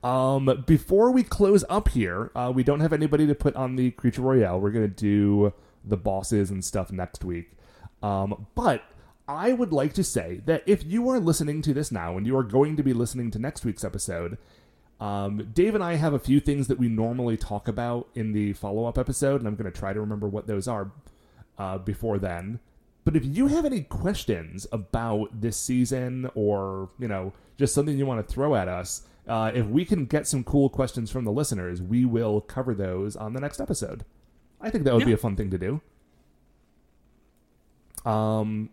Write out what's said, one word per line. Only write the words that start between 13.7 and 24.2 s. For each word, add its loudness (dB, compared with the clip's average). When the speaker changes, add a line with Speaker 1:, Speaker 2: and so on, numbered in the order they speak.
Speaker 1:
episode, -6
um, -4
Dave 4
and 0
I -2
have 2
a 0
few 4
things 0
that 0
we 2
normally 0
talk -6
about -4
in -4
the 0
follow-up -4
episode, 0
and -4
I'm -4
gonna -6
try -6
to -4
remember -4
what -6
those -2
are, -4
uh, -6
before -2
then. -6
But 2
if 2
you 2
have 2
any 0
questions -4